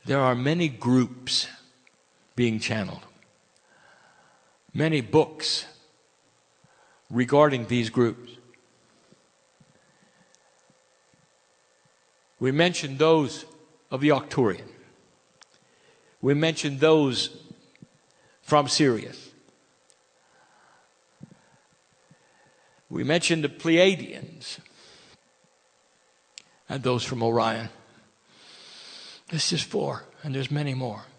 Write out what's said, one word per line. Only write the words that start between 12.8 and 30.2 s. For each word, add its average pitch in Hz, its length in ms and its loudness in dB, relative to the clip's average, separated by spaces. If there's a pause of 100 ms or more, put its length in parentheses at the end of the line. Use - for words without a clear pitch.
those 156 460 2 (440)
of 131 120 -4
the 147 80 4
Arcturian. 135 580 0 (1500)
We 135 120 2
mentioned 147 480 -2
those 151 560 4 (1040)
from 147 260 2
Sirius. - 640 0 (3500)
We - 160 -6
mentioned 160 400 0
the 139 40 0
Pleiadians - 1080 0 (2000)
and 131 160 -8
those 123 220 0
from 117 180 -4
Orion. 113 460 0 (1600)
This 165 240 -2
is 156 80 -2
four, 135 420 -4 (200)